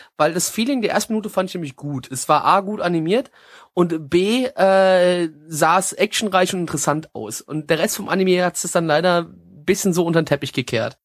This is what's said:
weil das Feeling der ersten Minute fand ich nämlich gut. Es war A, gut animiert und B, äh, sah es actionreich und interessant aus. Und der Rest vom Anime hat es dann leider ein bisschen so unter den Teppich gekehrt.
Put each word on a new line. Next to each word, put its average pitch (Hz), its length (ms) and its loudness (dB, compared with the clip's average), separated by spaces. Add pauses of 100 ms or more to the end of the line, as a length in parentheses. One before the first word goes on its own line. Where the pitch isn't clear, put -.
(160)
weil 156 160 2
das 175 160 -2
Feeling 247 320 -2
der 214 120 0
ersten 220 200 -2
Minute 214 160 -2
fand 190 220 -4
ich - 40 -10
nämlich 160 200 -8
gut. 143 360 -8
Es - 180 -6
war 151 160 2
A, 147 160 4
gut 202 200 -6
animiert 175 500 -2 (440)
und 160 340 -2
B, 208 360 2
äh, 185 840 4 (200)
sah 165 300 2
es - 140 -2
actionreich 190 600 0
und 180 60 -2
interessant 156 540 -2
aus. 110 260 -10
Und 147 280 -8
der 156 120 0
Rest 220 160 -2
vom 202 120 -8
Anime 180 360 2
hat 175 180 -4
es - 80 -8
dann 170 160 0
leider 170 360 2
ein - 420 -20
bisschen 196 280 0
so 165 140 2
unter 165 160 2
den 143 40 -4
Teppich 139 260 -2
gekehrt. 117 520 -4